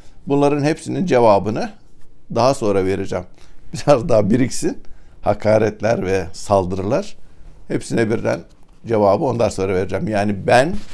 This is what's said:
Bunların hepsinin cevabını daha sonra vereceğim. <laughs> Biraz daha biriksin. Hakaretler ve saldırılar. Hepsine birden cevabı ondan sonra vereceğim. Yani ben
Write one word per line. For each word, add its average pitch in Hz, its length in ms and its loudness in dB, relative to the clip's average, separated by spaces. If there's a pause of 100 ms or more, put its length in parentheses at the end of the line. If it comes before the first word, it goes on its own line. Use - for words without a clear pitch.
(280)
Bunların 143 360 2
hepsinin 147 420 -2
cevabını 117 640 4 (640)
daha 123 180 4
sonra 98 320 0
vereceğim. 95 400 -4 (240)
<laughs> - 240 -10
Biraz 143 360 2
daha 107 200 4
biriksin. - 480 0 (440)
Hakaretler 107 840 2
ve 92 280 0
saldırılar. 98 840 -2 (500)
Hepsine 120 420 -2
birden 113 300 -2 (480)
cevabı 104 360 4
ondan 117 260 0
sonra 95 240 -2
vereceğim. 95 340 -2
Yani 101 400 -2
ben 139 260 4 (200)